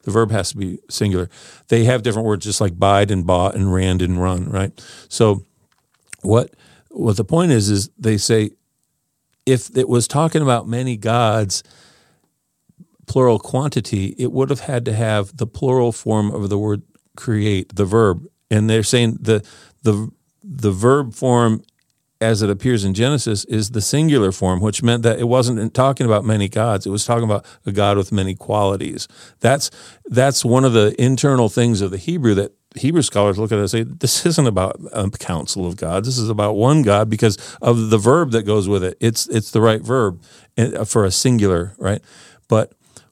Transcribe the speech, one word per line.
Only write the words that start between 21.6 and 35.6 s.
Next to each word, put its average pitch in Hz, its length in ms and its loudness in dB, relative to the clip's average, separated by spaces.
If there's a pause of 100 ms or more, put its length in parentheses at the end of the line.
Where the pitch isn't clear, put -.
as 113 200 0
it 107 80 0
appears 101 360 0
in 95 100 -2
Genesis 113 500 -2
is 110 280 -4
the 113 80 -4
singular 135 520 2
form, 92 280 -2
which 107 220 -2
meant 120 200 0
that 113 160 2
it 120 100 -2
wasn't 117 460 0
talking 131 320 2
about 107 180 2
many 104 240 0
gods. 110 380 -2
It 98 40 -4
was 104 140 -4
talking 117 200 0
about 107 200 -2 (220)
a 104 60 -4
God 101 260 2
with 95 120 -2
many 95 240 -2
qualities. 98 720 -4 (340)
That's, 135 300 0 (360)
that's 131 380 0
one 127 200 4
of 127 80 4
the 107 280 4
internal 127 480 2
things 117 340 2
of 95 80 -4
the 95 80 -8
Hebrew 135 360 0
that 98 180 -2 (220)
Hebrew 156 280 0
scholars 101 360 0
look 110 140 -4
at 107 60 0
it 101 40 0
and 95 80 -2
say, 113 140 -2
"This - 420 -4
isn't 160 200 2
about 95 320 -2 (140)
a 101 180 -2
council 90 560 -6